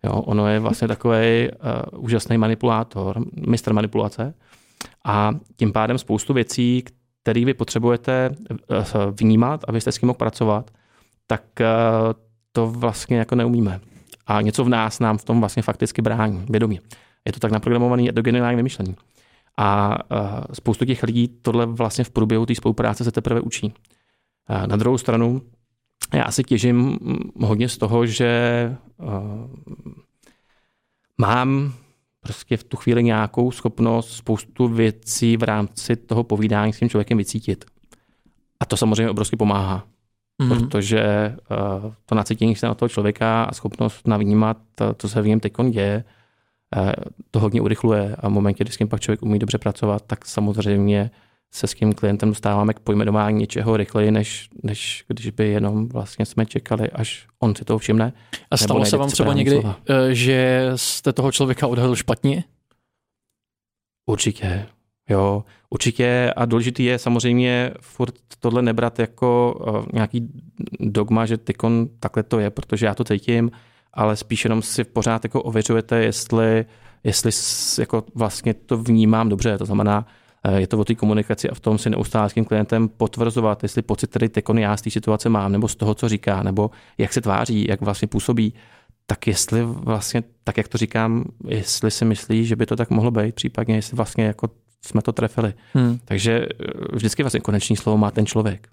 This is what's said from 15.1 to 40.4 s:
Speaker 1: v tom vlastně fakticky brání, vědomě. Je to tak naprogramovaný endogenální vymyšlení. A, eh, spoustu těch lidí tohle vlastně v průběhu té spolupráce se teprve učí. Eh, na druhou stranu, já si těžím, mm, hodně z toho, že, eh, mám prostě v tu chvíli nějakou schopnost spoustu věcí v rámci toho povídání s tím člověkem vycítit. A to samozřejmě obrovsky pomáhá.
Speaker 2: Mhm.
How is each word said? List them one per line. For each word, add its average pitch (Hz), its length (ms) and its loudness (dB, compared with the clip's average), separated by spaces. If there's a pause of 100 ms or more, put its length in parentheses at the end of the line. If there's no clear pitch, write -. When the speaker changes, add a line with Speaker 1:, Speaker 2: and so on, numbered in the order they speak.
Speaker 1:
v - 60 -8
tom 117 160 2
vlastně 110 220 0
fakticky - 400 -2
brání, 110 480 -2
vědomě. 107 300 0 (440)
Je 107 80 -4
to - 80 -8
tak 110 120 0
naprogramovaný 120 560 2
endogenální 117 480 0
vymyšlení. 101 400 -4 (600)
A, 101 420 0 (140)
eh, - 40 -2 (360)
spoustu - 320 -2
těch 127 180 -2
lidí 120 260 2 (140)
tohle 117 240 2
vlastně 117 380 -2
v - 60 -10
průběhu 110 360 2
té 123 80 0
spolupráce 113 500 0
se 117 80 0
teprve 117 280 0
učí. 110 340 -6 (720)
Eh, 98 180 -4
na 101 100 0
druhou 120 220 2
stranu, 120 440 0 (720)
já 135 160 0
si - 140 0
těžím, 120 320 2
mm, - 400 0 (240)
hodně 110 280 2
z - 100 -8
toho, 117 280 2
že, 113 200 0 (720)
eh, 170 40 -14 (2250)
mám 131 540 2 (480)
prostě - 360 -6
v - 80 -8
tu - 120 -12
chvíli 120 280 2
nějakou 117 460 0
schopnost 113 600 -2
spoustu - 560 -2
věcí 113 680 0
v 113 60 0
rámci 107 540 -2
toho 117 280 -2
povídání 107 480 0
s - 60 -8
tím 120 100 0
člověkem 110 300 2
vycítit. 101 460 -4 (960)
A - 60 -2
to 101 100 -2
samozřejmě 113 340 2
obrovsky 104 260 -2
pomáhá. 98 480 0 (540)
Speaker 2:
Mhm. 131 100 2